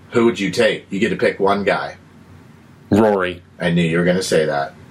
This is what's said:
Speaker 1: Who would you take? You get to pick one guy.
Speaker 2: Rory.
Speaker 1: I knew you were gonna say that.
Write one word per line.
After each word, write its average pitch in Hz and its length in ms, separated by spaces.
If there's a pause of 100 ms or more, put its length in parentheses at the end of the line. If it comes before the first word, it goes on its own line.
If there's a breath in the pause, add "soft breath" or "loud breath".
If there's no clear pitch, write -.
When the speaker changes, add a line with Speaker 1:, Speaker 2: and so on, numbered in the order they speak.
(120)
Speaker 1:
Who 117 140
would 101 120
you 95 140
take? - 380
You 190 100
get 214 80
to - 80
pick 101 240
one 98 240
guy. - 320 (920)
Speaker 2:
Rory. 101 520 (160)
Speaker 1:
I 90 120
knew 85 120
you 82 160
were 87 60
gonna 90 180
say - 240
that. 71 260 (180)